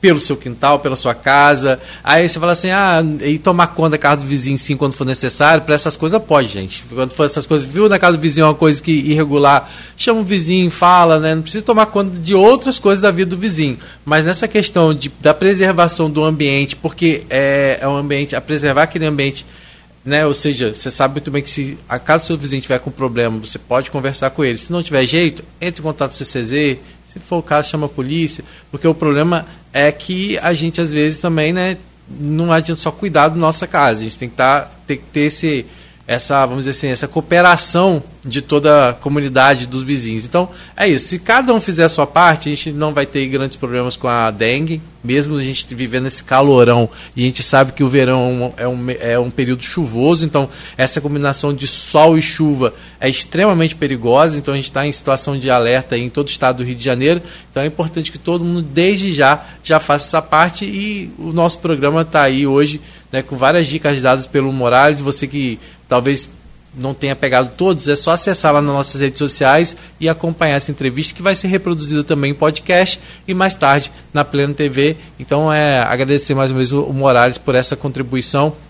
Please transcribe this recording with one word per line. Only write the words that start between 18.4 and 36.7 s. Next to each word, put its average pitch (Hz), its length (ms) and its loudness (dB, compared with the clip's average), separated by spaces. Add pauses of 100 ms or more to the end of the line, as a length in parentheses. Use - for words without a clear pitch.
preservar 147 440 0
aquele 160 220 -4
ambiente, 139 380 -2 (600)
né? 147 200 0
Ou 143 100 2
seja, 123 380 -2
você - 160 -10
sabe 135 260 0
muito 143 180 -8
bem 143 100 -2
que - 80 -10
se 143 260 -8 (120)
a 123 100 -6
casa 160 240 0
do - 60 -10
seu 165 80 -2
vizinho 135 260 -6
tiver 127 160 -2
com 127 140 -8
problema, 117 480 -2
você 107 180 -12
pode 131 320 -4
conversar 135 400 -4
com 151 140 -4
ele. 120 120 -2
Se - 140 -14
não 170 140 -4
tiver 139 200 0
jeito, 160 380 -2 (180)
entre 170 200 -8
em - 20 -14
contato 147 280 -4
com - 40 -18
o - 40 -12
C 139 60 -8
C 123 200 -8
Z, 135 340 -2 (340)
se - 80 -18
for 175 180 -6
o 160 40 -6
caso, 151 280 -2
chama 151 160 -4
a - 20 -6
polícia, 147 560 -6 (260)
porque 143 160 -4
o 160 80 4
problema 160 520 0 (260)
é 143 180 4
que 185 480 -6
a 175 140 -2
gente, 165 300 -4
às 156 100 -4
vezes, 151 260 0
também, 160 320 0
né, 180 280 -4 (420)
não 156 320 -2
adianta 160 260 0
só 160 120 -4
cuidar 156 380 2
da 160 80 -2
nossa 160 300 -2
casa, 131 340 0
a 110 40 -8
gente 113 140 -10
tem 123 100 -10
que 113 80 -16
tá, 135 340 2 (160)
tem 139 120 -6
que - 40 -18 (120)
ter 151 60 -2
esse, 151 440 -2 (420)
essa, 135 380 0
vamos 127 220 -4
dizer 135 100 -4